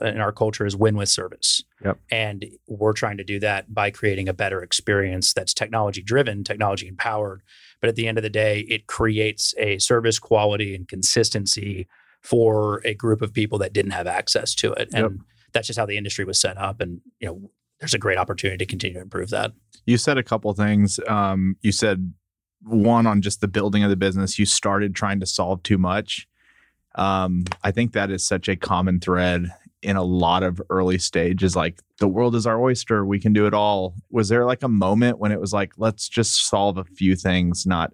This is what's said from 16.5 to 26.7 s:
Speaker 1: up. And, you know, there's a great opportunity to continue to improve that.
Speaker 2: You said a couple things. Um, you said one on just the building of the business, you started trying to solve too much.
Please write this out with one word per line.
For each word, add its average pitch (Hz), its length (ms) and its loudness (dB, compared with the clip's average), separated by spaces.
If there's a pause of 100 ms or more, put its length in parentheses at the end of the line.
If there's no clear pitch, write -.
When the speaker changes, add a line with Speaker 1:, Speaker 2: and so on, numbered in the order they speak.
Speaker 1:
up. 98 240 -6
And, 87 180 -8 (180)
you 104 100 -8
know, 98 220 -12 (300)
there's 156 140 -4
a 107 40 -2
great 95 200 0
opportunity 92 400 -4
to 90 80 -4
continue 90 300 -6
to 92 60 -12
improve 95 280 -8
that. 107 220 -2 (340)
Speaker 2:
You 120 100 4
said 135 220 2
a 123 40 2
couple 107 300 -2
things. 104 560 2
Um, 95 540 0
you 104 100 2
said 92 400 0 (500)
one 113 440 4
on 101 140 4
just 98 220 -2
the 101 60 0
building 104 360 2
of 101 60 4
the 98 60 4
business, 95 420 0
you 101 80 4
started 101 480 0
trying 98 260 -2
to 92 60 -4
solve 92 360 -2
too 104 140 2
much. 92 500 -2 (680)